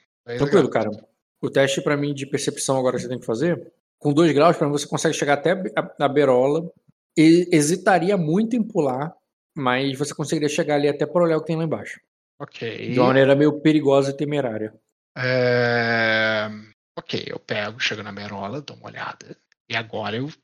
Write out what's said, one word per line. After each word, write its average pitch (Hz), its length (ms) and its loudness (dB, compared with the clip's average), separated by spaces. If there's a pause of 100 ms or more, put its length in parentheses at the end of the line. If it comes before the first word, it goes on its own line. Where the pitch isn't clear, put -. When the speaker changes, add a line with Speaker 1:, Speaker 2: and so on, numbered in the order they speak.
(260)
Speaker 1:
Dois 120 140 -10
Speaker 2:
Tranquilo, 143 300 2
Speaker 1:
graus. 110 160 0 (100)
Speaker 2:
cara. - 120 -20 (340)
O 127 80 -6
teste 139 320 0
pra 151 160 -2
mim 143 160 -4
de 135 120 -8
percepção 139 520 -4
agora 127 180 0
que 120 80 -6
você 123 60 -10
tem 123 100 -6
que - 60 -16
fazer, 135 460 -4 (280)
com 147 140 0
dois 160 200 4
graus, 156 240 6
pra 151 100 0
mim 143 60 0
você 143 140 -4
consegue 151 260 -2
chegar 147 220 0
até 156 160 0
a, 185 540 -4
a - 20 2
beirola 139 640 2 (480)
e 165 340 6
hesitaria 180 680 2
muito 190 380 0
em 220 80 0
pular, 147 500 -4 (420)
mas 131 420 0
você 143 160 -6
conseguiria 151 360 -4
chegar 147 260 -2
ali 143 140 2
até 143 160 -2
pra 175 180 0
olhar 160 140 2
o 156 40 -2
que - 60 -14
tem 165 80 -2
lá 160 80 -2
embaixo. 123 360 -8 (400)
Speaker 1:
Ok. 113 520 -10
Speaker 2:
De 120 80 0
uma 123 80 4
maneira 135 280 6
meio 147 260 2
perigosa 139 500 4
e 139 60 -10
temerária. 123 560 -4 (440)
Speaker 1:
É... 120 1300 0 (480)
Ok, - 300 -8
eu - 120 -10
pego, 110 400 -8
chego 107 240 -4
na 104 80 -12
beirola, 101 500 -10
dou - 160 -18
uma - 100 -20
olhada. - 500 -14 (320)
E 117 60 -8
agora 110 420 -6
eu 139 120 -6 (140)